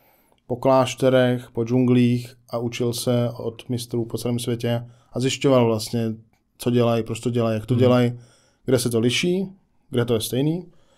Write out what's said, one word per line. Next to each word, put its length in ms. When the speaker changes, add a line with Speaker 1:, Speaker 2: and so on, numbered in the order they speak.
Speaker 1:
po 80
klášterech, 960
po 140
džunglích 680
a 80
učil 360
se 440
od 320
mistrů 360
po 120
celém 220
světě 480
a 60
zjišťoval 460
vlastně, 380
co 140
dělají, 320
proč 160
to 100
dělají, 280
jak 80
to 80
Speaker 2:
Mhm. 60
Speaker 1:
dělají, 340
kde 140
se 100
to 100
liší, 480
kde 160
to 80
je 80
stejný 440